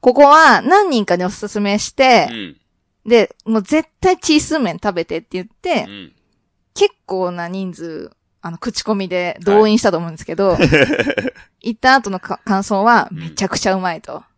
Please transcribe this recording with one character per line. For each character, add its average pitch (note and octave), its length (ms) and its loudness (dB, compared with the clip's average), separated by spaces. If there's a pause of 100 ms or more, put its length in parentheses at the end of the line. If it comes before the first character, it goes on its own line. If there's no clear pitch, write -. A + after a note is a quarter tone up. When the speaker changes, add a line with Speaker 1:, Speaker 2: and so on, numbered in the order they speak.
Speaker 1:
こ B3+ 80 6
こ C#4 120 8
は C#4+ 360 8
何 F4+ 300 2
人 A3 160 -2
か F3 100 0
に F3+ 80 -4
お G#3 60 -2
す G#3 180 -12
す G#3+ 120 -6
め G3+ 180 -2
し - 120 -8
て、 A#3+ 400 4
Speaker 2:
う A#2 40 -14
ん。 F#2+ 220 -14 (520)
Speaker 1:
で、 A3+ 260 2 (120)
も A3 140 0
う - 20 -10
絶 D#4 260 -2 (140)
対 F#4 160 2
チ - 160 0
ー D4+ 60 4
ス D4+ 160 -6
ー - 20 -2
メ F#3+ 160 -4
ン - 0 -
食 G3+ 180 -4
べ E3+ 140 -6
て E3 100 -8
っ E3 60 -8
て - 80 -20
言 F3+ 140 -8
っ - 20 -16
て、 - 420 -6
Speaker 2:
う - 20 -20
ん。 G2 220 -18 (640)
Speaker 1:
結 G4+ 200 0 (120)
構 F#3 240 -4
な F3 180 -10
人 F#3 240 -8
数、 D#3+ 380 -14 (320)
あ E3+ 80 -12
の、 E3+ 80 -14
口 - 240 -8
コ G#3+ 120 -4
ミ G3 140 -6
で F3+ 320 -6
動 G3+ 260 4
員 G#3+ 120 2
し - 40 0
た G#3 80 2
と F3 60 -2
思 E3+ 100 -6
う E3 40 -12
ん - 20 -16
で D#3+ 60 -18
す - 80 -16
け E3 80 -8
ど、 F#3+ 220 0
Speaker 2:
は - 20 -4
い。 E3 100 2 (920)
<laughs> A#3 120 -8
Speaker 1:
行 G#3+ 60 -10
っ - 20 -18
た C4 140 4
後 A#3 160 0
の F#3+ 100 -8
か-、 - 240 -10
感 G3 200 -2
想 G3 200 -2
は、 A3+ 280 2
Speaker 2:
う - 20 -14
ん。 - 100 -14
Speaker 1:
「め E3 60 -12
ち D#3 140 -6
ゃ F#3 40 -4
く - 100 -6
ち - 80 -4
ゃ F#3 60 0
う F#3+ 80 -2
ま F3+ 140 -6
い」 D#3 100 -16
と。 - 180 -16 (160)